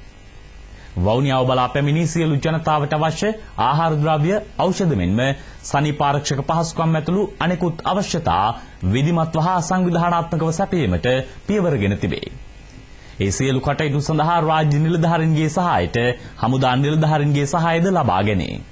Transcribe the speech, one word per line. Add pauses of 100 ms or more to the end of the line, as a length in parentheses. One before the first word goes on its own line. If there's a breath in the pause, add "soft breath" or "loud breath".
(960 loud breath)
වවුනියාව
බලා
පැමිණි
සියලු
ජනතාවට
අවශ්‍ය (280 loud breath)
ආහාර
ද්‍රව්‍ය, (220)
ඖෂධ
මෙන්ම (420 loud breath)
සනීපාරක්ෂක
පහසුකම්
ඇතුළු (140)
අනෙකුත්
අවශ්‍යතා (400 loud breath)
විධිමත්ව
හා
සංවිධානාත්මකව
සැපයීමට (340 loud breath)
පියවරගෙන
තිබේ. (880 loud breath)
ඒ
සියලු
කටයුතු
සඳහා
රාජ්‍ය
නිලධාරීන්ගේ
සහායට (400 loud breath)
හමුදා
නිලධාරීන්ගේ
සහායද
ලබා
ගැනේ. (160)